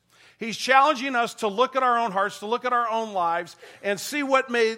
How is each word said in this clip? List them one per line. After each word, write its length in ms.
He's 180
challenging 600
us 200
to 140
look 260
at 80
our 140
own 140
hearts, 280
to 60
look 180
at 80
our 160
own 240
lives, 460
and 160
see 240
what 260
may, 280